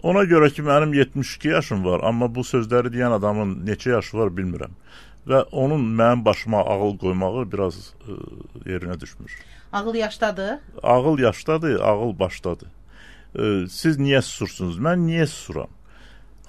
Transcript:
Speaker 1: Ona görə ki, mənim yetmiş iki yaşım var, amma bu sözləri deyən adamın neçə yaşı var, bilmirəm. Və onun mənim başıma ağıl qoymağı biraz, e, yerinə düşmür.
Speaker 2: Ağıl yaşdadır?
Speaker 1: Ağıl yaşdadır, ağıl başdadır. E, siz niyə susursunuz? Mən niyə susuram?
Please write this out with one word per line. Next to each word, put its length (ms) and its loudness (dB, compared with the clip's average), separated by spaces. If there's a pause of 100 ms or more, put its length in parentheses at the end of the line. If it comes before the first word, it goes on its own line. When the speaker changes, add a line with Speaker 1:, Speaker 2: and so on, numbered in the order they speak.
Speaker 1:
Ona 240 4
görə 240 8
ki, 100 -8
mənim 320 4
yetmiş 420 2
iki 120 -4
yaşım 360 0
var, 200 2
amma 300 2
bu 100 -4
sözləri 480 0
deyən 240 0
adamın 380 0 (100)
neçə 300 0
yaşı 240 -2
var, 180 0
bilmirəm. 380 -6 (500)
Və 140 2 (140)
onun 320 0 (120)
mənim 280 4
başıma 360 2
ağıl 400 0
qoymağı 520 -2
biraz, 260 -2 (260)
e, 120 -12 (520)
yerinə 320 -6
düşmür. 320 -16 (400)
Speaker 2:
Ağıl 220 -4
yaşdadır? 640 -4 (240)
Speaker 1:
Ağıl 360 4
yaşdadır, 640 0
ağıl 380 0
başdadır. 500 -4
E, 1000 -6
siz 300 0
niyə 240 4
susursunuz? 560 -6
Mən 300 0
niyə 180 2
susuram? 460 -10 (760)